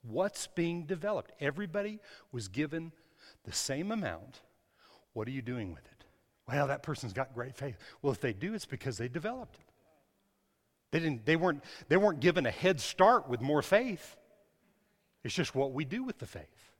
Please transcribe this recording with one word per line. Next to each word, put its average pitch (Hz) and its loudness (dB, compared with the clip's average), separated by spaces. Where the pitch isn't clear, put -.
What's 156 -2
being 170 -2
developed? 180 -4
Everybody 202 -4
was 117 -6
given 156 -4
the - -12
same 156 -2
amount. 120 -6
What 110 -4
are 131 -6
you 131 -6
doing 110 -6
with - -18
it? - -20
"Well, 139 2
that 139 -2
person's 127 -6
got 131 -4
great 123 -6
faith." 139 -6
Well, 139 2
if 104 -4
they 123 0
do, 175 -4
it's 202 -8
because 127 -6
they 117 -4
developed 208 -8
it. - -20
They 165 2
didn't, 131 -2
they 160 6
weren't, 160 2
they 175 8
weren't 190 4
given 160 4
a 110 4
head 175 2
start 202 6
with 120 0
more 143 4
faith. 214 2
It's 117 -4
just - 0
what 135 2
we 147 -2
do 214 -4
with - -8
the 117 -10
faith. - -16